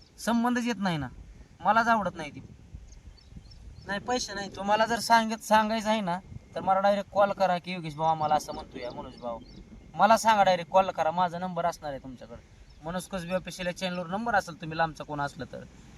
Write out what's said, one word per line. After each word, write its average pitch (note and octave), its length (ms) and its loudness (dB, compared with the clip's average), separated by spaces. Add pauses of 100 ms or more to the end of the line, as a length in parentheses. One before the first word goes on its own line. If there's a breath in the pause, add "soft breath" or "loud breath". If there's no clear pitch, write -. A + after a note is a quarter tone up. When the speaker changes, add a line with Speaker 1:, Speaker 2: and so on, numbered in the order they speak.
(200)
Speaker 1:
संबंधच A#3 460 0
येत A#3+ 120 -2
नाही F#3 200 -2
ना, C#3 100 -6 (520)
मलाच A3 280 2
आवडत A3+ 280 2
नाही D#3 200 -10
ती. - 60 -14 (1500)
Speaker 2:
नाही, G3 120 -4
पैसे A#3 340 -4
नाही. G3 220 -10
Speaker 1:
तुम्हाला G#3 300 2
जर A3+ 140 -2
सांगत, A3+ 440 2
सांगायचं G#3+ 460 2
आहे A3 120 0
ना, F3+ 180 -2 (360)
तर E3 60 -6
मला F#3+ 180 2
डायरेक्ट G3+ 320 2
कॉल G3+ 200 4
करा F#3 260 2
की F3+ 160 -8
योगेश D#3+ 220 -8
भाऊ D#3+ 120 0
आम्हाला D#3 280 2
असं D3 180 -2
म्हणतोय B2+ 360 -10
मनोज C3+ 320 -14
भाऊ. A#2 180 -8 (560)
मला G#3 220 8
सांगा, G#3+ 260 6
डायरेक्ट F3+ 280 4
कॉल F#3+ 180 6
करा, D#3+ 220 0
माझा F3 280 0
नंबर F3 260 -4
असणार D#3 260 -4
आहे C3+ 80 -8
तुमच्याकडे. A#2 640 -18 (240)
मनोज F3 220 -6
कसबे F3 260 -6
ऑफिशियल F3+ 340 -6
या F3 100 -4
चॅनलवर F3+ 300 -6
नंबर G#3+ 280 -2
असेल, F3 260 -2
तुम्ही D#3+ 160 -6
लांबचा D#3+ 260 -2
कोण D3 180 -6
असलं C#3 240 -6
तर, B2 180 -14 (340)